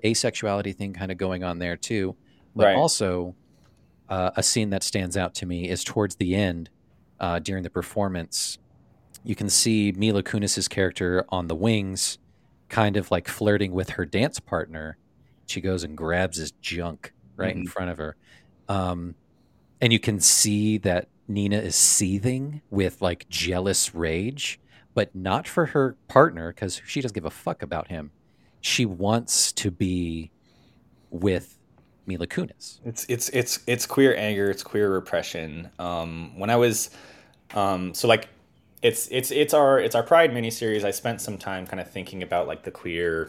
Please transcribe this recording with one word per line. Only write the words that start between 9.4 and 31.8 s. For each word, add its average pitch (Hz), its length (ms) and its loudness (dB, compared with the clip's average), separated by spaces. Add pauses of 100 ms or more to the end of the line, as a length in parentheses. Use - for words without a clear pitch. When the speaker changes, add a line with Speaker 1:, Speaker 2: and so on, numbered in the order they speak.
Speaker 1:
see 107 460 4
Mila 101 260 2
Kunis's 98 460 -2
character 92 600 0
on 90 200 -2
the 82 80 -2
wings 98 640 0 (500)
kind 104 300 2
of, 92 120 -2
like, 90 180 0
flirting 104 440 2
with 92 180 -2
her 90 140 -4
dance 104 360 0
partner. 78 580 -6 (480)
She - 160 -6
goes 92 220 -2
and 76 120 -10
grabs 87 400 0
his 78 140 -8 (100)
junk 85 540 -8 (220)
right 92 180 -2
in 90 80 -6
Speaker 2:
Mm-hmm. 90 60 -8
Speaker 1:
front 92 220 -4
of 80 60 -8
her. 78 200 -8 (520)
Um, 90 460 -2 (640)
and 120 100 4
you 113 80 6
can 107 220 0
see 107 580 4
that 90 300 0 (180)
Nina 101 300 2
is 101 180 -4
seething 127 840 2 (100)
with, 95 300 0
like, 87 300 -2
jealous 92 640 0
rage, 87 640 -4 (320)
but 107 220 0
not 95 340 -2
for 170 180 0
her 135 300 2 (120)
partner, 87 440 4
'cause - 340 -6
she - 140 -4
doesn't 117 140 -4
give 80 100 -6
a 76 60 -6
fuck - 320 -8
about 80 260 -6
him. 78 220 -10 (500)
She - 240 0
wants 101 680 0
to - 180 -2
be 85 600 -2 (800)
with - 480 -2 (480)